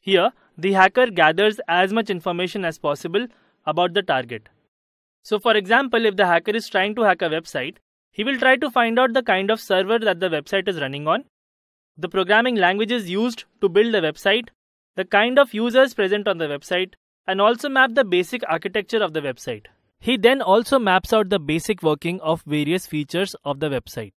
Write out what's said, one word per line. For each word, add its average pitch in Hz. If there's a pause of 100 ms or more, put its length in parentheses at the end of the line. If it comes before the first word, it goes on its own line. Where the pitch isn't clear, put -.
Here, 196 (240)
the 190
hacker 202
gathers 180
as 185
much 220
information 180
as 165
possible 170 (380)
about 170
the 196
target. 123 (760)
So 214
for 220
example, 233
if 202
the 190
hacker 170
is 220
trying 202
to 240
hack 190
a -
website, 156 (340)
he 208
will 262
try 262
to 269
find 233
out 254
the 262
kind 196
of 220
server 190
that 202
the 185
website 185
is 175
running 143
on, 185 (720)
the 165
programming 208
languages 202
used 226 (160)
to 196
build 214
the 208
website, 202 (460)
the 185
kind 233
of 254
users 240
present 208
on 185
the 165
website, 180 (340)
and 190
also 233
map 262
the 269
basic 180
architecture 202
of 160
the 156
website. 127 (340)
He 247
then 240
also 214
maps 190
out 214
the 196
basic 160
working 165
of 160
various 151
features 165
of 139
the 151
website. 120